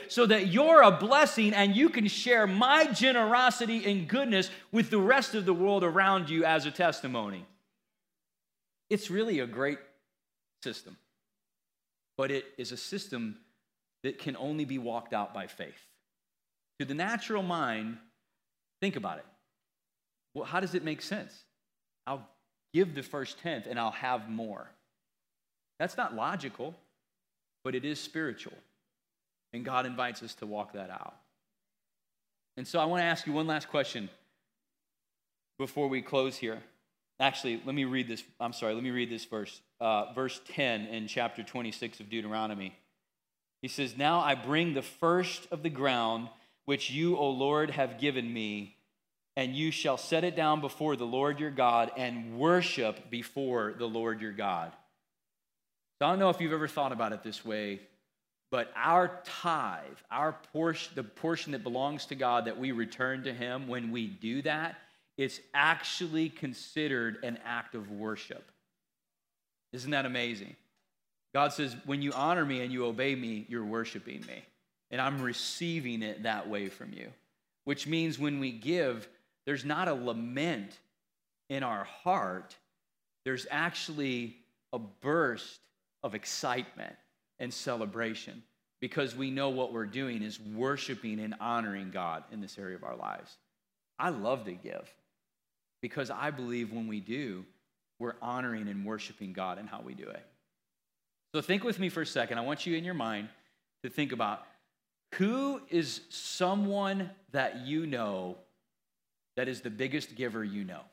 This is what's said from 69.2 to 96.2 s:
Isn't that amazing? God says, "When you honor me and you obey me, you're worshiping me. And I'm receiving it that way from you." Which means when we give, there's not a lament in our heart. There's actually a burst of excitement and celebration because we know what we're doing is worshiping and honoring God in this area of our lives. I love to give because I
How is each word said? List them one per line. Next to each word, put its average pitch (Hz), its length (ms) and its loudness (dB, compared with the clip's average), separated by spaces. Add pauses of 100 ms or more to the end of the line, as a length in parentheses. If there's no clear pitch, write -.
Isn't 127 180 -6
that 139 140 2
amazing? 120 500 -4 (800)
God 143 180 4
says, 135 240 -4 (100)
"When 143 180 -2
you 143 100 -2
honor 156 320 2
me 131 160 -2
and 127 100 -4
you 123 140 -2
obey 131 300 0
me, 113 340 -6
you're 117 160 -4
worshiping 113 600 -6
me. - 160 -14 (480)
And 123 100 -2
I'm 139 200 -2
receiving 127 800 -4
it 107 200 -8
that 107 240 -2
way 101 220 -4
from - 240 -14
you." - 180 -14 (520)
Which 139 240 -4
means 160 320 0
when 143 200 0
we 135 120 -2
give, 120 580 -2 (360)
there's 139 200 -4
not 160 220 0
a 160 60 2
lament 123 840 -4 (720)
in 135 140 -4
our 107 200 -2
heart. 98 720 -2 (720)
There's 131 240 -2
actually 143 880 -2 (340)
a 123 80 -4
burst 131 800 -2 (440)
of 110 120 -6
excitement - 800 -6 (440)
and 127 140 -8
celebration 113 920 -6 (360)
because 127 360 -4
we 135 160 -4
know 139 180 0
what 127 240 -2
we're 110 120 -4
doing 120 360 -4
is 107 180 -8
worshiping 113 800 -4
and 107 200 -6
honoring 104 520 -4
God 85 400 -4
in 110 80 -10
this 95 180 -12
area 92 180 -8
of - 80 -12
our 62 120 -8
lives. 50 420 -10 (640)
I 170 100 0
love 117 360 -2
to 92 80 -8
give - 400 -12 (880)
because 127 280 -6
I 123 220 -4